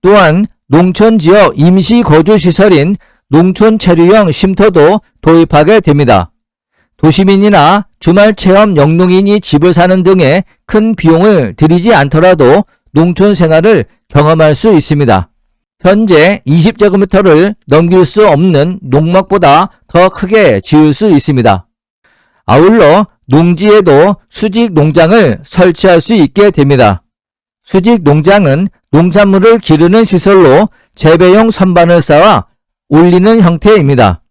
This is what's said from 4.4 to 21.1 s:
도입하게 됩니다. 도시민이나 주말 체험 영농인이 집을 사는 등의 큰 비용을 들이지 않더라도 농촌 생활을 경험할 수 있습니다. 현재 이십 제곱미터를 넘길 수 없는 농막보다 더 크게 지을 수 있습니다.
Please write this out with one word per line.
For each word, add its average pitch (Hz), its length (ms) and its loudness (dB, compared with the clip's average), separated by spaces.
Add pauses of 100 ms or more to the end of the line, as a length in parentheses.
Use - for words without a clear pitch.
도입하게 165 580 0
됩니다. 127 520 -2 (680)
도시민이나 190 880 0 (120)
주말 202 360 0
체험 190 420 0
영농인이 180 640 0
집을 151 320 -2
사는 180 300 0
등의 180 400 0 (240)
큰 220 280 -2
비용을 165 600 0
들이지 175 400 0
않더라도 156 680 0 (300)
농촌 180 400 0
생활을 165 520 0 (240)
경험할 151 440 0
수 214 200 0
있습니다. 139 560 -2 (520)
현재 190 640 0
이십 165 320 0
제곱미터를 196 760 0 (120)
넘길 170 380 0
수 208 220 0
없는 165 560 -2
농막보다 165 880 -2 (160)
더 180 220 0
크게 185 520 -2
지을 151 320 0
수 208 160 -2
있습니다. 120 580 -2 (800)